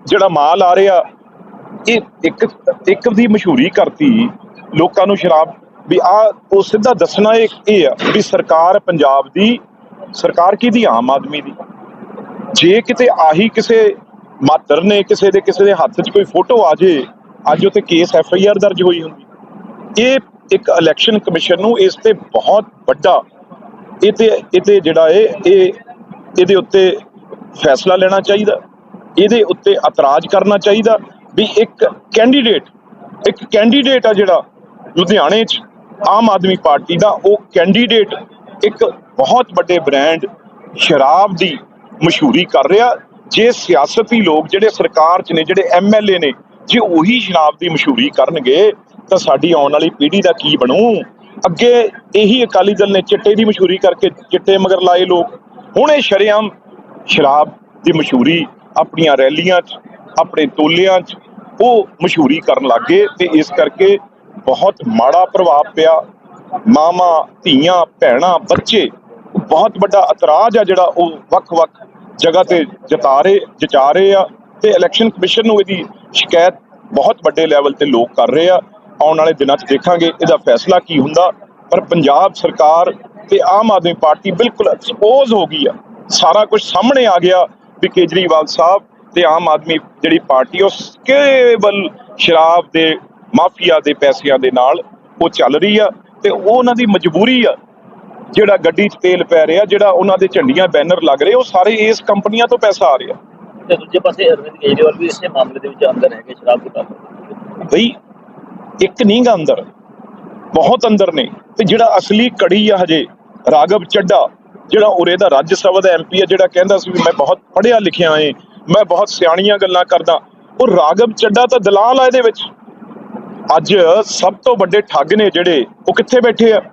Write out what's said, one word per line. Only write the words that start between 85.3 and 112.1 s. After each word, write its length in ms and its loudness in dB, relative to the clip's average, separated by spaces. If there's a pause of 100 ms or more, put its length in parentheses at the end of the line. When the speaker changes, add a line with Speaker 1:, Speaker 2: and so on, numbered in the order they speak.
Speaker 1:
ਹੋ 120 0
ਗਈ 200 -4
ਆ। 60 -2 (360)
ਸਾਰਾ 360 0
ਕੁਝ 180 -2
ਸਾਹਮਣੇ 440 0
ਆ 160 2
ਗਿਆ 220 2 (380)
ਵੀ 60 -4
ਕੇਜਰੀਵਾਲ 580 0
ਸਾਹਿਬ 360 0 (320)
ਤੇ 100 0
ਆਮ 240 0
ਆਦਮੀ 300 -2 (240)
ਜਿਹੜੀ 160 0 (100)
ਪਾਰਟੀ, 340 0
ਉਹ 80 2 (340)
ਕੇਵਲ 840 2 (300)
ਸ਼ਰਾਬ 540 2
ਦੇ 220 0 (420)
ਮਾਫੀਆ 480 0
ਦੇ 100 -2
ਪੈਸਿਆਂ 440 0
ਦੇ 120 0
ਨਾਲ 320 0 (400)
ਉਹ 60 0
ਚੱਲ 280 -2
ਰਹੀ 220 0
ਆ 120 0 (320)
ਤੇ 80 0
ਉਹ 200 -2
ਉਹਨਾਂ 240 2
ਦੀ 120 -2
ਮਜਬੂਰੀ 580 0
ਆ। 120 0 (760)
ਜਿਹੜਾ 240 2
ਗੱਡੀ 320 0
'ਚ 140 -10
ਤੇਲ 220 0
ਪੈ 220 2
ਰਿਹਾ, 180 0
ਜਿਹੜਾ 260 0
ਉਹਨਾਂ 280 0
ਦੇ 140 0
ਝੰਡੀਆਂ 360 0
ਬੈਨਰ 340 0
ਲੱਗ 200 0
ਰਹੇ, 120 2
ਉਹ 100 2
ਸਾਰੇ 280 0 (120)
ਇਸ 160 -2
ਕੰਪਨੀਆਂ 460 -2
ਤੋਂ 120 -2
ਪੈਸਾ 280 0
ਆ 120 2
ਰਿਹਾ। 160 -10 (540)
Speaker 2:
ਤੇ 80 0
ਦੂਜੇ 240 -6
ਪਾਸੇ 280 -2
ਅਰਵਿੰਦ 280 -4
ਕੇਜਰੀਵਾਲ 420 0
ਵੀ 80 -6
ਇਸੇ 220 -8
ਮਾਮਲੇ 320 -4
ਦੇ 80 -12
ਵਿੱਚ 220 -6
ਅੰਦਰ 240 -2
ਹੈਗੇ, 200 -20
ਸ਼ਰਾਬ 260 -2
ਦੇ 140 -18
ਕਾਬੂ। 1000 -16
Speaker 1:
ਬਈ, 180 0 (920)
ਇੱਕ 200 -4
ਨਹੀਂ 220 2
ਗਾ 100 2
ਅੰਦਰ, 300 -4 (880)
ਬਹੁਤ 320 0
ਅੰਦਰ 260 0
ਨੇ। 120 -4 (320)
ਤੇ 80 -2
ਜਿਹੜਾ 340 2
ਅਸਲੀ 300 0 (120)